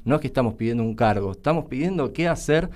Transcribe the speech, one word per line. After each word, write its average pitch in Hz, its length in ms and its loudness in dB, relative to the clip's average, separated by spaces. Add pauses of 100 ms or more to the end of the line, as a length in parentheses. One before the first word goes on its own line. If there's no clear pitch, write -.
no 127 120 2
es 151 60 0
que 135 60 -4
estamos 117 280 0
pidiendo 117 280 -2
un 113 120 -2
cargo, 101 360 2
estamos 151 340 -2
pidiendo 147 460 -2
qué 165 160 -2
hacer 165 480 2